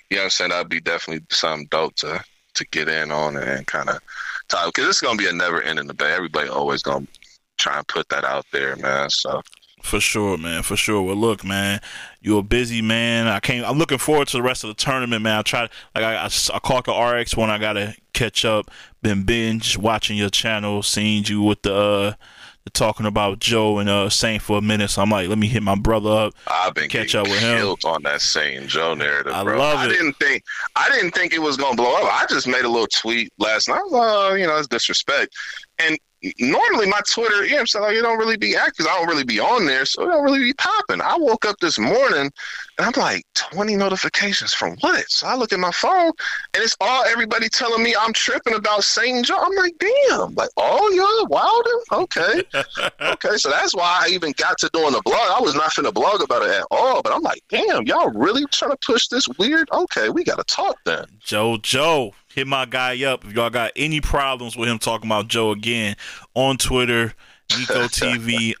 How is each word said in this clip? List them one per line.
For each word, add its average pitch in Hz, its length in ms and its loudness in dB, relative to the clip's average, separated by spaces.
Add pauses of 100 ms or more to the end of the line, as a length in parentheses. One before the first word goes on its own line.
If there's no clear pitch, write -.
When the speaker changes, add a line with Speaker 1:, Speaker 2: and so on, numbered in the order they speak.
Speaker 1:
you 98 80 -2
know 98 40 0
what - 20 0
I'm 95 80 0
saying? 90 180 0
That'd 87 200 -2
be 85 120 -4
definitely 82 480 -6
something 76 400 -2
dope 78 280 0
to, 78 260 -6 (320)
to - 160 -6
get 78 180 -2
in 78 220 -2
on 76 260 -2
and 69 300 -6
kinda 71 320 -4 (480)
talk, 85 260 -2
'cause 135 140 2
it's 180 140 0
gonna 123 160 0
be 101 120 0
a 87 40 -2
never-ending 82 540 -2
debate. 71 240 -2
Everybody 78 380 -2
always 69 320 -2
gonna 69 240 -4 (540)
try 69 180 -2
and 73 100 -8
put - 220 -4
that 71 160 -2
out 67 260 -4
there, 67 260 -4
man, 67 340 -4
so. 69 300 -4 (400)
Speaker 2:
For 104 200 -2
sure, 104 360 0
man. 82 260 -6
For 101 120 -4
sure. 107 260 0
Well, 95 140 -2
look, 107 300 0
man, 98 340 -2 (400)
you're 104 200 2
a 98 40 -2
busy 117 380 0
man. 117 460 0
I 101 120 0
can't, 120 260 -4
I'm 123 120 -2
looking 151 200 0
forward 147 300 2
to - 100 -4
the 120 60 -2
rest 127 220 -2
of - 20 -10
the 110 60 -10
tournament, 123 480 -2
man. 107 180 0
I - 20 -2
try, 123 200 -2 (340)
like, 107 80 -2
I, 113 120 0
I 87 100 -4
s-, - 240 -2
I 104 100 -4
caught 127 240 0
the - 80 -4
R 120 260 2
X 117 200 -4
one. 110 120 2
I 107 80 0
gotta 107 380 -2 (160)
catch - 320 -2
up. 110 260 0 (320)
Been 101 220 0
binge 110 540 0
watching 107 400 0
your 101 120 0
channel, 104 540 -2
seeing 104 400 0
you 104 180 -2
with 104 200 2
the, 101 120 0
uh, 104 400 2 (520)
the - 60 -14
talking 110 340 0
about 101 340 0
Joe 107 400 2
and, 101 100 0
uh, 101 200 2
Saint 110 320 0
for 104 160 0
a 104 40 0
minute. 104 280 0
So - 120 0
I'm 104 100 2
like, 95 180 0
"Let 107 80 0
me 107 100 2
hit 110 160 0
my 98 120 2
brother 107 340 2
up, 107 240 2 (140)
Speaker 1:
I've 90 260 0
been 76 160 -2
Speaker 2:
catch 113 240 -2
Speaker 1:
getting 107 80 0
Speaker 2:
up 101 80 -2
with 101 100 0
him." 117 200 0
Speaker 1:
killed 98 260 -2
on 80 180 -2
that 73 160 -2
Saint 67 480 -2
Joe 80 280 -2
narrative, 71 360 -2
Speaker 2:
I 98 140 -4
Speaker 1:
bro. 65 120 0
Speaker 2:
love - 220 2
Speaker 1:
I - 60 0
Speaker 2:
it. - 60 0
Speaker 1:
didn't 165 280 0
think, 135 240 0 (320)
I 190 140 2
didn't 220 220 0
think 175 220 -2
it 165 80 0
was 151 140 0
gonna 131 220 0
blow 120 180 4
up. - 80 2 (100)
I - 120 2
just 143 220 -2
made 127 180 2
a 120 40 0
little 117 240 2
tweet 117 440 -2
last 107 320 0
night. 131 80 2
I 359 60 -2
was 403 100 -8
like, 240 180 4
"Oh, 196 220 2
you 190 120 0
know, 156 120 2
it's 151 100 -2
disrespect." 120 680 -2 (480)
And 156 160 0 (400)
normally 240 480 2
my 202 140 2 (100)
Twitter, 214 360 2
you 185 60 0
know 277 40 2
what 294 60 2
I'm 233 60 0
saying, 214 180 0
like, 214 100 2
it 226 60 2
don't 233 160 2
really 226 180 2
be 208 180 0
active. 196 340 0
I 175 100 2
don't 170 100 0
really 156 160 0
be 113 160 -2
on 196 260 4
there, 135 200 2
so - 180 -2
it - 40 0
don't 330 180 2
really 277 140 4
be 247 120 2
popping. 392 480 -2
I 190 180 0
woke 247 280 2
up 208 160 0
this 160 180 0
morning, 165 500 2 (480)
and 180 80 0
I'm 226 120 0
like, 135 260 0 (120)
"Twenty 208 420 -2
notifications 196 760 0
from 87 280 -4
what?" 226 280 0
So - 180 -2
I 214 80 0
look 247 180 -2
at 190 60 0
my 180 120 0
phone, 339 400 4 (420)
and 196 80 2
it's 226 200 2
all 240 240 2
everybody 226 420 0
telling 226 340 0
me 233 160 2
I'm 220 140 2
tripping 233 440 0
about 208 280 2
Saint 240 420 0
Joe. 349 160 2
I'm 381 140 2
like, 359 240 2
"Damn, 494 560 2
like, - 220 -2
all 403 360 4
y'all 392 340 4
wildin'? 466 540 4 (220)
Okay." 370 460 0
Speaker 2:
<laughs> - 40 -20 (480)
Speaker 1:
Okay, 180 360 0
so 170 120 0
that's 330 240 0
why 175 320 2
I 165 40 0
even 170 280 -2
got 175 220 0
to 160 140 0
doing 156 200 2
a 110 100 2
blog. 185 280 2
I 214 80 2
was 170 160 2
not 151 160 2
finna 135 220 -2
blog 170 280 2
about 120 220 2
it 101 60 2
at 92 200 0
all, 240 320 4
but 113 120 0
I'm 330 80 0
like, - 280 -4
"Damn, 226 360 0
y'all 190 240 2
really 185 420 0
trying - 200 0
to 285 140 -2
push 240 220 2
this 247 180 0 (120)
weird? 302 340 2
Okay, 277 380 0
we 339 160 -2
gotta - 180 -2
talk - 320 -2 (100)
then." 80 200 -2 (140)
Speaker 2:
Joe, 113 380 0
Joe, 131 560 0 (200)
hit 135 140 -4
my 135 180 0
guy 127 380 -2
up. 131 220 -2
If 104 80 -12
y'all 117 160 2
got 113 260 -2
any 151 260 -2
problems 131 560 -2
with 117 100 -2
him 117 120 0
talking 113 280 -2
about 107 220 0
Joe 113 220 2
again, 107 440 -2 (380)
on 131 240 2
Twitter, 120 560 0 (200)
Speaker 1:
<laughs> - 240 -6
Speaker 2:
Nico 123 300 -2
T 123 300 -2
V 117 440 -2